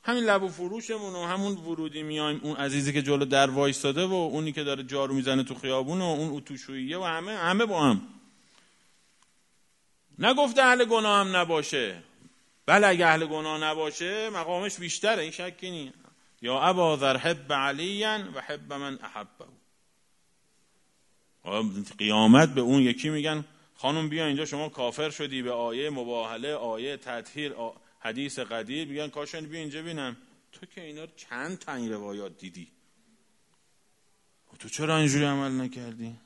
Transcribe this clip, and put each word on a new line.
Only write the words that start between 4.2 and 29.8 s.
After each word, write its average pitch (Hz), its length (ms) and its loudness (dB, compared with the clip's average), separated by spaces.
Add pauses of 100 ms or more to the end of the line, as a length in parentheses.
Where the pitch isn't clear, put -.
که 151 120 -6
داره 139 200 -4
جارو 135 300 -2
می‌زنه 131 300 2
تو 131 120 -6
خیابون 131 460 -2
و - 20 0
اون 156 340 -2
اتوشوییه 135 600 -8
و 185 60 -6
همه، 175 340 -4
همه 185 280 4
با 185 180 2
هم. 113 180 4 (2250)
نگفته 262 440 4
اهل 247 220 6
گناه 214 340 4
هم 190 160 2
نباشه، 147 680 0 (600)
بله 202 220 8
اگه 175 180 6
اهل 160 200 6
گناه 156 380 -4
نباشه 160 680 -2
مقامش 180 480 -4
بیشتره، 175 440 -2
این 156 100 -6
شکی 180 400 -10
نی. 147 220 -10 (480)
"یا 127 200 0
ابا 170 360 6
ذر 135 200 4
حب 147 360 0
علیا 185 680 -2 (160)
و 131 60 -8
حب 147 320 -10
من 139 300 -8
احبه." 104 420 -14 (2500)
قیامت 110 560 8
به 131 80 2
اون 131 200 4
یکی 123 280 2
میگن: 151 360 -4 (320)
"خانم 151 320 -2
بیا 160 160 -2
اینجا، 147 200 -2
شما 147 240 -6
کافر 139 400 -4
شدی 135 320 -6
به 123 100 -4
آیه 120 380 -4
مباهله، 120 640 -6
آیه 120 440 -6
تطهیر، 127 560 -8
آ-، 117 180 -8 (280)
حدیث 127 400 -6
قدیر." 117 480 -6
میگن: 147 200 -8
"کاشان 151 380 -10
بیا 156 140 -12
اینجا 151 220 -10